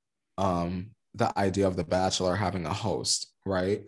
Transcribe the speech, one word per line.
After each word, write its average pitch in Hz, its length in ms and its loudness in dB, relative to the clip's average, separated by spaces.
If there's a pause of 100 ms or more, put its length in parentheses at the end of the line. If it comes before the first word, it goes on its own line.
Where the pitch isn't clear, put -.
(400)
um, 92 520 0 (220)
the 110 240 0
idea 98 300 2
of 92 80 0
The 90 80 0
Bachelor 92 520 2
having 92 300 -2
a 76 80 -2
host, 92 580 -2 (140)
right? 95 420 0